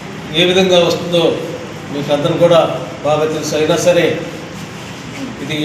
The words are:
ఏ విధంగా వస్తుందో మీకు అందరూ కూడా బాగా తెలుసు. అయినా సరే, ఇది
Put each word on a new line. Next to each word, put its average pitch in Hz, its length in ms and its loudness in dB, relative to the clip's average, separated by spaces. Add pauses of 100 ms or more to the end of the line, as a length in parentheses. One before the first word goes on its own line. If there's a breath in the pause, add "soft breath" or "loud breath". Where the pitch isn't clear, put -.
(400)
ఏ 180 100 4
విధంగా 185 360 4
వస్తుందో 170 380 0 (720)
మీకు 143 220 -4
అందరూ 160 280 0
కూడా 170 180 6 (460)
బాగా 151 260 2
తెలుసు. 156 240 -4
అయినా 156 200 2 (100)
సరే, 170 180 6 (1400)
ఇది 151 220 -4